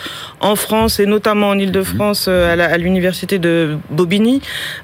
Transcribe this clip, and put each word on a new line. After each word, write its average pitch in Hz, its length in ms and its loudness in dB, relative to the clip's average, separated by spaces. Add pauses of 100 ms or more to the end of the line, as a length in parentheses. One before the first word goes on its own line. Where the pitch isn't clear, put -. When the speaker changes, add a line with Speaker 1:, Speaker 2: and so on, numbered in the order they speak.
(400)
Speaker 1:
en 202 160 2
France 220 420 0
et 202 80 2
notamment 208 440 2
en 196 80 2
Île-de-France, 196 680 -2
Speaker 2:
Mhm. 185 80 0
Speaker 1:
euh, 175 180 2
à 170 40 2
la, 175 160 2
à 170 40 0
l'université 185 600 0
de 165 380 0 (140)
Bobigny, 202 500 2 (440)